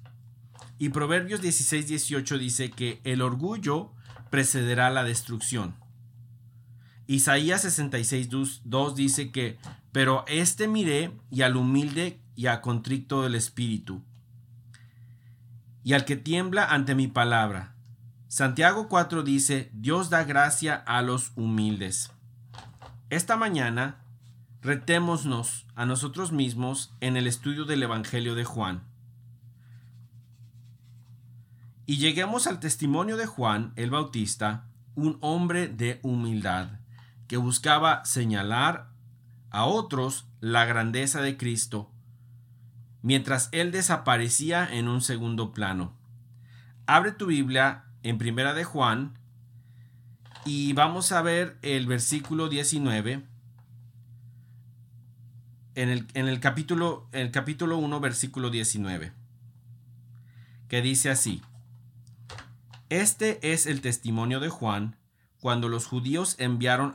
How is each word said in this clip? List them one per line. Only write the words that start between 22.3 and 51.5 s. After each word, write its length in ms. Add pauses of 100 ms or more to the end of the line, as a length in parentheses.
Esta 300
mañana, 680 (560)
retémonos 1040 (100)
a 100
nosotros 440
mismos 680
en 160
el 100
estudio 380
del 200
Evangelio 500
de 100
Juan. 380 (3000)
Y 100
lleguemos 500
al 140
testimonio 560
de 80
Juan 520
el 120
Bautista, 800 (260)
un 280
hombre 460
de 340
humildad, 760 (480)
que 80
buscaba 720
señalar 840 (600)
a 140
otros 640 (120)
la 240
grandeza 560
de 160
Cristo, 560 (1120)
mientras 500
él 180
desaparecía 1000
en 180
un 140
segundo 500
plano. 420 (920)
Abre 260
tu 140
Biblia 580 (180)
en 140
Primera 380
de 100
Juan 540 (1300)
y 260
vamos 400
a 80
ver 400